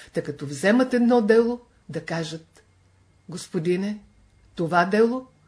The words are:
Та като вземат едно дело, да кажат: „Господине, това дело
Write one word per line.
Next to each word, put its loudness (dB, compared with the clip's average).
Та -4
като -10
вземат 2
едно 4
дело, 2
да -10
кажат: -10
„Господине, -6
това 0
дело 0